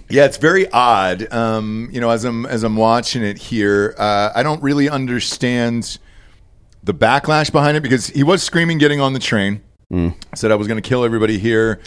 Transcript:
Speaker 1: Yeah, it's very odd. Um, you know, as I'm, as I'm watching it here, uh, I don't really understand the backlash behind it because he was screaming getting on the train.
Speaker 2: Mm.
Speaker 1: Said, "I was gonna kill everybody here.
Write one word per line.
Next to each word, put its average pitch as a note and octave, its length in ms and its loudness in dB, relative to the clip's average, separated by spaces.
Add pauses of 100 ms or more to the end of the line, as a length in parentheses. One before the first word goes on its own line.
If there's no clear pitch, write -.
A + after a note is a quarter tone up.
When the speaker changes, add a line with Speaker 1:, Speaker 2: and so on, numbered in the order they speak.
Speaker 1:
Yeah, - 160 4
it's F3+ 120 0
very F3+ 340 2
odd. G#2+ 600 2
Um, A2 600 -4
you A#2+ 100 -6
know, A#2 80 0
as A#2 160 0
I'm, A#2 220 -4
as A#2 160 -4
I'm A2 120 0
watching A#2 460 2
it G2+ 160 -4
here, G2+ 580 0
uh, G#2 380 0
I A#2 80 0
don't D3+ 220 -2
really C#3+ 260 2
understand B2 1080 -4 (840)
the - 120 -4
backlash C#3+ 560 2
behind D3 260 2
it D#3 40 -4
because B2+ 260 0
he C#3 160 0
was F3 180 4
screaming E3 380 0
getting D3 200 4
on C3+ 140 0
the C3 60 -4
train. G2+ 420 -2 (320)
Speaker 2:
Mm. F2 220 0 (200)
Speaker 1:
Said, A2 160 0
"I G#2+ 40 4
was G#2 120 -2
gonna A2 140 -4
kill B2 240 0
everybody A2 320 2
here. A2 500 0